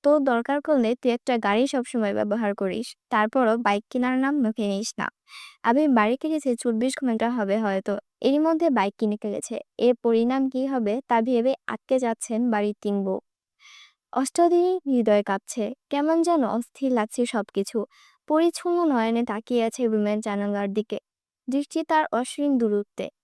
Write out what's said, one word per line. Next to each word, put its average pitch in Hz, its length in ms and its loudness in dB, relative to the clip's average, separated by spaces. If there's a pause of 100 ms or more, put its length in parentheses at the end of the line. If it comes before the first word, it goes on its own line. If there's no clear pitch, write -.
"তো 285 100 4 (100)
দরকার 269 400 0
পড়লে 262 340 2
তুই 247 180 0
একটা 247 260 -2
গাড়ি 214 280 2
সবসময় 233 480 -2
ব্যবহার 208 400 0
করিস, 202 320 -4 (240)
তারপরও 226 480 2
বাইক 208 300 0
কেনার 254 300 -2
নাম 269 220 0
মুখে 220 280 0
নিস 196 300 -4
না।" - 80 -2 (560)
আবির 285 260 4
বাড়ি 226 280 4
ফিরেছে 311 400 -2
চব্বিশ 233 400 -2
ঘন্টা 233 340 -2
হবে 208 280 -2
হয়তো, 202 360 -2 (260)
এরই 269 180 2
মধ্যে 320 320 2
বাইক 202 260 0
কিনে 208 200 -2
ফেলেছে। - 400 -8 (220)
এর 247 160 4
পরিণাম 240 540 2
কি 262 180 -4
হবে 233 280 0 (120)
তা 240 140 2
ভেবে 240 320 2 (140)
আটকে 233 320 -4
যাচ্ছেন 226 420 -2 (100)
বাড়ির 208 300 0
তিন 202 220 -2
বউ। 190 160 -2 (920)
অষ্টদিনী 349 600 2 (120)
হৃদয় 214 380 2
কাঁপছে, 202 420 -6 (260)
কেমন 302 320 0
যেন 330 220 2
অস্থির 240 480 -4
লাগছে 233 340 -2
সবকিছু। 202 520 -4 (500)
পরিচ্ছন্ন 339 560 0
নয়নে 233 400 0
তাকিয়ে 233 400 -4
আছে 226 220 -4
রুমের 214 340 0
জানালার 202 520 -4
দিকে, 214 260 -4 (500)
দৃষ্টি 285 360 -2
তার 311 280 2
অসীম 285 460 -2
দূরত্বে। 208 480 -2 (180)